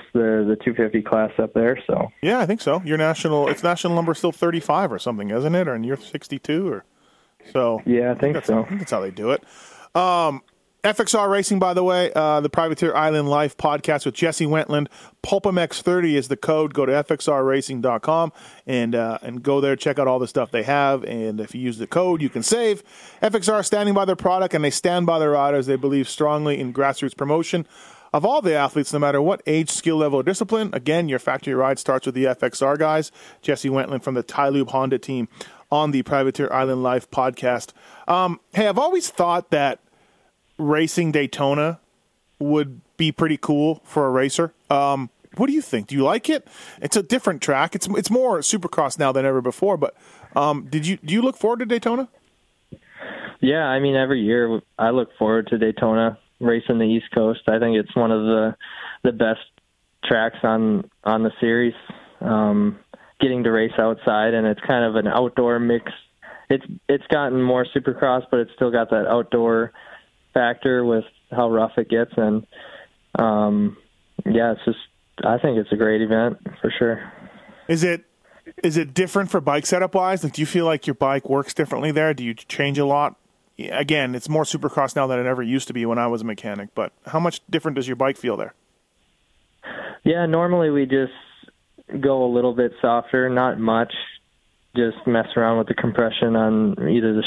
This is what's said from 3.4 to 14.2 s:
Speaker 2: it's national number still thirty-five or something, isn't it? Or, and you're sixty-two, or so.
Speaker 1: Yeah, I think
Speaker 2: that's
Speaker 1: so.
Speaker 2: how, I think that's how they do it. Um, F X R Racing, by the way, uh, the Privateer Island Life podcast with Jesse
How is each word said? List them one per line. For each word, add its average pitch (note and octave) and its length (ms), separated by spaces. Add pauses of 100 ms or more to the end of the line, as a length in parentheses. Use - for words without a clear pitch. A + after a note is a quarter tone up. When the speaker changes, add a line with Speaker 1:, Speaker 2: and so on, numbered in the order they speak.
Speaker 2:
it's D3 160
national F3 320
number E3 180
still E3 180
thirty-five E3+ 600
or G2 80
something, G#2 300
isn't C#3 260
it? F3+ 120
Or, C3 80
and A2+ 100
you're C3+ 120
sixty-two, D3 760
or G2+ 120 (680)
so. A#2 320
Speaker 1:
Yeah, A#2+ 260
I A#2+ 40
think C#3+ 180
Speaker 2:
that's D3+ 140
Speaker 1:
so. A2 80
Speaker 2:
how, A2 80
I - 20
think G3 160
that's - 100
how A2 80
they F#2+ 120
do G#2 200
it. C#3 120 (520)
Um, E3+ 460 (420)
F G#3 160
X G#3+ 160
R G3+ 140
Racing, G3 300
by F3+ 140
the F#3 100
way, F3+ 300
uh, D3+ 280
the D3 80
Privateer E3 440
Island D3+ 360
Life D3 280
podcast D3 480
with C3 100
Jesse E3 300